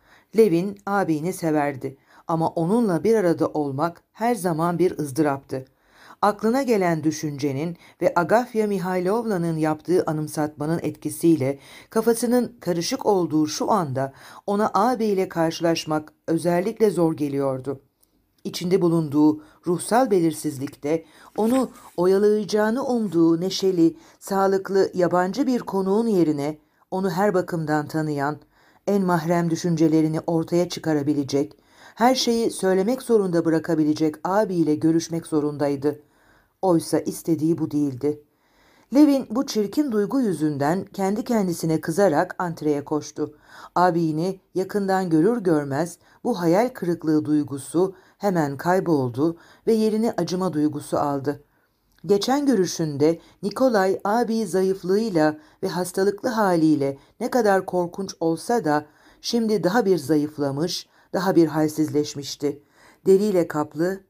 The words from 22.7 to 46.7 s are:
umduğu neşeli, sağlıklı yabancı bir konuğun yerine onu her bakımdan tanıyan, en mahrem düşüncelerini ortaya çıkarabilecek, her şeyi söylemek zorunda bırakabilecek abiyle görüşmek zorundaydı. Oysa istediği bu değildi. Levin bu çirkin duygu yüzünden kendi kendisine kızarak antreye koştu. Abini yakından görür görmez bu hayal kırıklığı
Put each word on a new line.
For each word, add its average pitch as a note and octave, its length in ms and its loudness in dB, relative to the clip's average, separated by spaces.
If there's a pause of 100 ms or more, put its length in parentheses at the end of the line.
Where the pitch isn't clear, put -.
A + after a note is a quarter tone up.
umduğu E3+ 560 2
neşeli, F3+ 560 2 (220)
sağlıklı G3 760 0
yabancı F3+ 540 0
bir B3 120 0
konuğun G3 480 0
yerine D#3 500 0 (340)
onu F#3+ 180 -2
her G3 240 0
bakımdan D#3+ 540 -2
tanıyan, D3+ 500 -2 (500)
en G3+ 140 2
mahrem E3+ 480 2
düşüncelerini D#3+ 800 2
ortaya E3+ 420 0
çıkarabilecek, C#3+ 880 -2 (380)
her B3+ 200 4
şeyi A#3 360 0
söylemek F#3+ 500 0
zorunda F#3 440 2
bırakabilecek D#3 760 0
abiyle F3+ 520 0
görüşmek E3 520 -2
zorundaydı. D3 720 -2 (600)
Oysa E3 380 2
istediği E3 580 -2
bu D3+ 140 -4
değildi. D3 520 -2 (720)
Levin C#4 360 4
bu B3+ 160 -2
çirkin A3+ 460 -2
duygu G#3 300 0
yüzünden D3+ 640 0
kendi G3+ 380 -4
kendisine E3+ 580 0
kızarak E3 580 2
antreye D3+ 460 -2
koştu. D3 520 -6 (380)
Abini F3 640 0 (160)
yakından F#3+ 540 -2
görür E3+ 280 2
görmez D#3 600 -2 (260)
bu A#3 160 -2
hayal F3+ 300 2
kırıklığı E3 560 -2